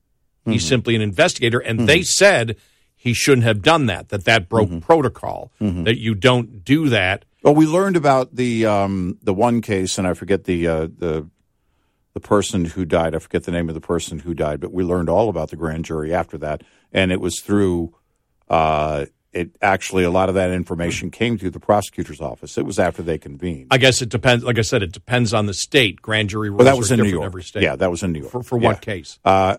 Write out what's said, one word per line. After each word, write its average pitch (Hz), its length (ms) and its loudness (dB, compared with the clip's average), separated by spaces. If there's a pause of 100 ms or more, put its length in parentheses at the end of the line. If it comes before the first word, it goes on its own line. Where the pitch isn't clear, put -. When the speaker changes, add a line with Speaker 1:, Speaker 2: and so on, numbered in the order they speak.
(460)
Speaker 1:
He's 110 160 0
Speaker 2:
Mm-hmm. - 80 -4
Speaker 1:
simply 120 260 0
an 110 60 0
investigator, 117 580 0
and 113 200 -4
Speaker 2:
Mm-hmm. 120 80 0
Speaker 1:
they 165 160 4
said 139 520 2 (400)
he 123 180 -2
shouldn't 123 300 4
have 110 180 2
done 151 260 4
that, 90 220 -6
that 101 160 -6
that 113 220 2
broke 110 220 2
Speaker 2:
Mm-hmm. 85 100 -8
Speaker 1:
protocol, 123 800 0
Speaker 2:
Mm-hmm. 90 240 -2
Speaker 1:
that 113 140 0
you 110 180 -2
don't 113 480 2
do 151 260 2
that. 98 360 0 (180)
Speaker 2:
Well, 143 120 6
we 156 100 6
learned 180 320 2
about 135 380 2
the, 117 300 0
um, 98 580 0
the 101 100 0
one 117 280 2
case, 95 360 -4
and 92 100 0
I 90 60 0
forget 87 320 -4
the, 85 220 0
uh, 80 280 -2
the, 80 320 -4 (840)
the 101 80 -12
person 98 440 0
who 87 200 -6
died. 82 300 0
I 78 40 -6
forget - 240 -6
the - 80 -8
name 87 160 -2
of 80 80 -8
the 80 60 -10
person 82 380 -4
who 82 140 -8
died, 76 280 -4
but 87 100 -10
we 92 120 -2
learned 87 260 0
all 98 180 2
about 82 220 -4
the - 80 -14
grand 80 280 -6
jury 78 280 -6
after 85 240 -4
that, 73 260 -8 (300)
and 92 180 0
it 90 80 -2
was - 220 -6
through, 90 520 0 (560)
uh, 76 560 0 (280)
it 87 180 -6 (100)
actually, 95 420 0
a 87 60 0
lot 92 200 2
of 92 60 0
that 92 160 0
information 87 600 -4
came 117 260 -4
through 92 140 -8
the 87 80 -12
prosecutor's 101 600 -2
office. 73 360 -12
It 69 80 -2
was 78 140 -4
after 87 240 -2
they 80 160 -4
convened. 73 500 -10
Speaker 1:
I 131 80 2
guess 127 240 4
it 120 80 -6
depends. 120 340 0
Like 123 140 -2
I 117 60 4
said, 113 180 -2
it 87 120 -6
depends 120 380 -2
on 107 140 0
the 101 80 -4
state. 107 480 0
Grand 110 280 -2
jury 107 200 -4
rules 101 100 2
Speaker 2:
Well, 123 60 10
that 135 120 6
was 113 120 0
Speaker 1:
are 127 60 2
Speaker 2:
in 113 60 4
New - 20 4
Speaker 1:
different 92 180 0
Speaker 2:
York. 73 60 -6
Speaker 1:
every 92 160 -12
state. - 200 -8
Speaker 2:
Yeah, 73 120 0
that 90 160 0
was 85 100 -6
in 90 120 -2
New 76 80 -8
York. 67 100 -14
Speaker 1:
For, 123 100 -8
for 123 180 -4
Speaker 2:
Yeah. 113 100 2
Speaker 1:
what 107 120 -2
case? - 420 -12
Speaker 2:
Uh, 95 360 4